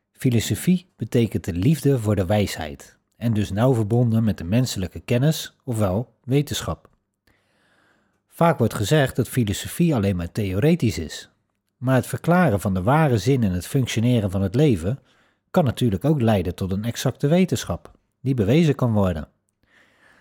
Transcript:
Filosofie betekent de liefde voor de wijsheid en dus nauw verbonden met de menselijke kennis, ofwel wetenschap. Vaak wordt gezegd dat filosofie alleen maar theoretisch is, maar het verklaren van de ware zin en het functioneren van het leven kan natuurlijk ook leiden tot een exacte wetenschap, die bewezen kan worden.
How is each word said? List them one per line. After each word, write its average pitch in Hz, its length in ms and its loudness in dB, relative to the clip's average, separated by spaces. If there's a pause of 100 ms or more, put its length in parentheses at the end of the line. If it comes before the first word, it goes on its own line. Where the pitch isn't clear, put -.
(120)
Filosofie 123 840 0
betekent - 480 -2
de 95 80 -6
liefde 135 460 2
voor 107 180 0
de 95 100 0
wijsheid 90 720 -4 (180)
en 117 160 -2
dus 104 180 -2
nauw 120 240 2
verbonden 113 500 0
met 104 140 -2
de 82 60 -10
menselijke 95 560 -2
kennis, 139 640 -2
ofwel 107 500 -2 (100)
wetenschap. 127 640 -4 (1400)
Vaak 165 320 2
wordt 110 160 2
gezegd 135 420 2
dat 117 120 -2
filosofie 123 640 0
alleen 98 220 2
maar 85 160 -6
theoretisch 110 640 0
is, - 320 -12 (460)
maar 131 180 -2
het 123 120 2
verklaren 160 540 2
van 98 140 -2
de 92 80 -2
ware 135 360 2
zin 127 240 0
en 98 100 0
het 90 140 -4
functioneren 117 640 0
van 95 120 -2
het 95 120 -2
leven 117 440 0 (520)
kan 180 140 2
natuurlijk 113 400 -2
ook 147 160 2
leiden 101 340 0
tot 92 180 -6
een 101 120 -4
exacte 120 440 -4
wetenschap, 160 680 -2 (220)
die 131 140 -2
bewezen 131 400 4
kan 120 180 0
worden. 90 360 0 (920)